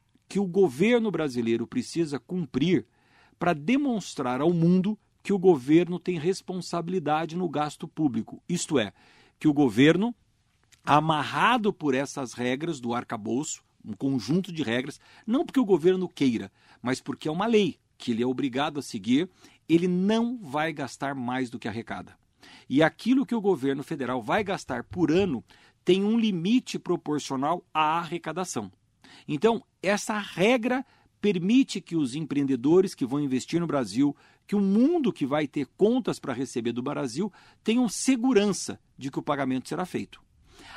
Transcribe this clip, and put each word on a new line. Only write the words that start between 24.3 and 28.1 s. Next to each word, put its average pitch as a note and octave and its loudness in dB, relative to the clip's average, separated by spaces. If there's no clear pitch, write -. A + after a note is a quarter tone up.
gastar B2+ -6
por E3 -2
ano E3 0
tem F#3+ 4
um A3+ 2
limite G#3 0
proporcional D3+ -2
à D#3 2
arrecadação. E3 -6